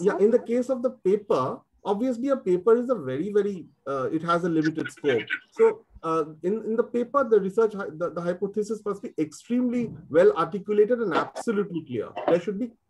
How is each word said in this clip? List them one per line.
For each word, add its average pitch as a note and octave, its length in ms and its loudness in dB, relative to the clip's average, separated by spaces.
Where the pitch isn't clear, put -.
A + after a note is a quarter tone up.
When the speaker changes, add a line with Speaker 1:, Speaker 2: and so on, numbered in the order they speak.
Speaker 1:
yeah, F3 100 2
Speaker 2:
sir? F#3+ 80 2
Speaker 1:
in A3+ 60 6
the A#3+ 200 4
case B3 180 0
of B3 140 -2
the B3+ 80 0
paper, G3 360 2
obviously A#3 460 -2
a C4+ 80 2
paper F#3+ 400 2
is B3 120 0
a B3+ 60 0
very, D#3 220 -4
very, G3+ 260 0
uh, C3+ 240 -2
it D#3+ 100 -2
has E3+ 220 0
a F3+ 60 0
limited D#3 420 -2
scope. B2+ 340 0
So, A3+ 280 4
uh, D#3+ 220 0
in, F#3 100 0
in A3 60 -2
the A3+ 80 2
paper, A#3+ 400 0
the A3 160 4
research, G3+ 340 0
hy-, F#3+ 160 -8
the, E3 100 -4
the E3+ 100 -8
hypothesis G3+ 640 -4
must G3 160 -6
be - 160 -12
extremely A#3+ 760 -2
well F#3 220 6
articulated G#3 560 2
and G3+ 140 -2
absolutely F3 760 -2
clear. A2+ 200 -4
There F3 120 4
should G3 200 -4
be A#3 120 -6